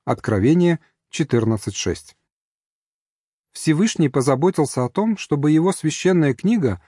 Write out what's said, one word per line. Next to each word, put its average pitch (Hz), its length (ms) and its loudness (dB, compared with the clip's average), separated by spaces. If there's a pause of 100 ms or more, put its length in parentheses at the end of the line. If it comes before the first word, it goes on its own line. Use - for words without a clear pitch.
Откровение 147 760 2 (300)
четырнадцать 113 680 -2
шесть. - 400 -8 (1400)
Всевышний 160 580 0
позаботился 135 760 0
о 123 40 -4
том, 214 280 -2
чтобы 147 340 -2
его 160 200 2
священная 156 600 0
книга 151 540 -2